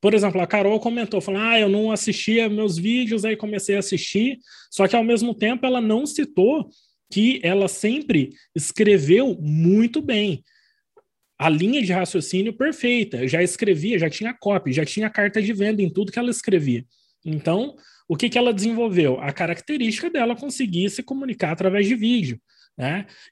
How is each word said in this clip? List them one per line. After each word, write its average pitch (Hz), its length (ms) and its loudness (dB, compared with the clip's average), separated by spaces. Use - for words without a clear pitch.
Por 214 140 4
exemplo, 190 260 2
a 175 60 0
Carol 208 340 2
comentou, 233 400 -4
falou, 196 200 -4
"Ah, 226 180 2
eu 208 100 4
não 214 220 2
assistia 220 580 0
meus 208 300 -2
vídeos, 220 460 0
aí 214 120 -2
comecei 202 400 -2
a 202 40 0
assistir", 208 580 -2
só 208 160 2
que 240 100 2
ao 226 80 2
mesmo 233 300 0
tempo 240 320 -2
ela 254 140 0
não 220 260 0
citou 277 640 0
que 226 300 2
ela 190 260 2
sempre 214 640 0
escreveu 196 840 4
muito 185 600 2
bem. 208 420 -2
A 156 120 2
linha 208 320 2
de 185 100 0
raciocínio 185 640 -2
perfeita, 240 720 0
já 165 140 2
escrevia, 185 560 0
já 160 100 2
tinha 220 240 -6
copy, 196 400 -2
já 151 140 0
tinha 214 240 -4
carta 208 320 -2
de 208 100 -2
venda 202 300 0
em 175 80 2
tudo 196 200 -2
que - 80 -8
ela 240 120 -2
escrevia. 147 540 0
Então, 165 520 -4
o 160 80 -2
que 233 140 -2
que 240 80 0
ela 240 160 2
desenvolveu? 190 640 0
A 143 120 -6
característica 226 760 -4
dela 240 260 -2
conseguir 226 540 -4
se 240 140 -8
comunicar 262 500 -6
através 190 340 0
de 233 80 0
vídeo, 214 460 0
né? 156 280 -4